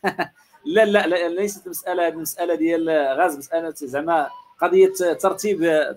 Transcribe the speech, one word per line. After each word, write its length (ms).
<laughs> 140
لا، 200
لا، 220
لا، 200
ليست 400
مسألة، 400
المسألة 480
ديال 340
غاز، 480
مسألة 400
زعما 520
قضية 320
ترتيب، 640